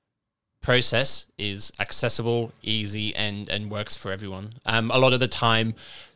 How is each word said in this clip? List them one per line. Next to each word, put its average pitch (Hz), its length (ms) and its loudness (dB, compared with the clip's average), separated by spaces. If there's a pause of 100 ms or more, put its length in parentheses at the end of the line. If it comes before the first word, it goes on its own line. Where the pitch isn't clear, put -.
(720)
process 123 560 2 (120)
is 101 400 -4
accessible, 117 760 0 (100)
easy, 107 520 -2
and, 104 340 -4
and 104 220 -4
works 104 240 -4
for - 220 -8
everyone. 98 300 -8 (200)
Um, 113 240 2
a 127 80 4
lot 131 140 6
of 127 80 2
the 127 80 2
time, 113 400 2 (480)